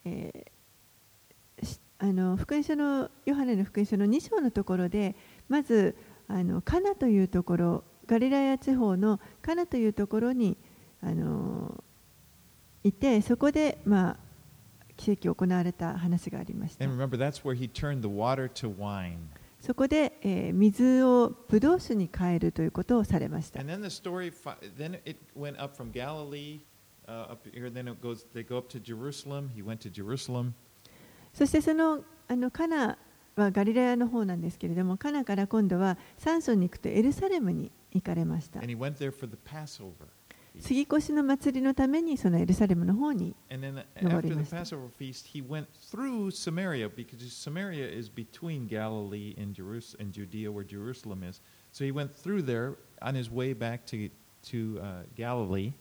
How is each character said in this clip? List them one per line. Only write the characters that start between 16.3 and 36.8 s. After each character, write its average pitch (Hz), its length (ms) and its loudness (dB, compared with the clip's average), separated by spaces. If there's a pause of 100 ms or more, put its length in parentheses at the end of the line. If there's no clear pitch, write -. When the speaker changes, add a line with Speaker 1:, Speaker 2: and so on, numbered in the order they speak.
Speaker 1:
が - 80 -8
あ - 40 -8
り - 120 -10
ま - 120 -6
し - 80 -8
た。 - 80 -6
Speaker 2:
And 135 140 -2
remember, 127 220 -2
that's 143 240 -2
where 131 120 -2
he 123 160 -4
turned 143 300 -4
the 110 80 -2
water 127 460 0
to 107 200 -6
wine. 95 440 -6 (420)
Speaker 1:
そ - 140 -4
こ 269 120 2
で、 302 360 0
え 190 260 -2
ー、 170 60 -2
水 247 500 6
を 247 300 6 (140)
ブ 214 120 6
ド 302 140 6
ウ 359 60 2
酒 - 140 -4
に 185 160 0
変 180 260 0
え - 20 2
る 170 120 2
と 160 120 -4
い 160 60 2
う - 20 0
こ - 120 -4
と 247 140 2
を 220 80 4
さ 185 140 2
れ 139 100 -2
ま 156 140 -4
し - 80 -10
た。 131 100 -10
Speaker 2:
And 143 100 -8
then 202 160 -8
the - 80 -8
story 180 380 -8
fi-, - 240 -14 (220)
then 165 260 -10
it 151 140 -12 (200)
went 143 240 -10
up 139 140 -12
from 117 160 -12
Galilee, 147 680 -10 (460)
uh, 113 240 -12
up 113 200 -18
here, 123 200 -12
then 123 220 -10
it 101 80 -16
goes, 120 320 -10
they 117 100 -10
go 123 140 -8
up 123 140 -8
to 123 100 -12
Jerusalem. 139 760 -10
He 104 80 -12
went 113 180 -8
to 98 120 -12
Jerusalem. 123 600 -6 (840)
Speaker 1:
そ 285 100 4
し 269 60 2
て 311 100 4
そ 311 140 2
の、 311 280 2 (240)
あ 247 80 -2
の、 247 160 0
カ 330 160 -2
ナ 311 300 0 (380)
は 202 160 4
ガ 202 140 4
リ 220 100 2
ラ 247 80 6
ヤ 247 140 4
の 240 120 2
方 233 160 0
な 185 100 -2
ん 170 60 -2
で 165 80 -2
す - 100 -8
け - 80 -6
れ 170 80 -2
ど 180 120 2
も、 185 100 0
カ 294 160 -4
ナ 277 140 0
か 202 80 -2
ら 196 120 2
今 208 220 2
度 175 100 2
は 185 200 2 (180)
三 330 240 2
章 247 140 2
に 180 160 4
行 - 20 -18
く - 60 -18
と - 100 -6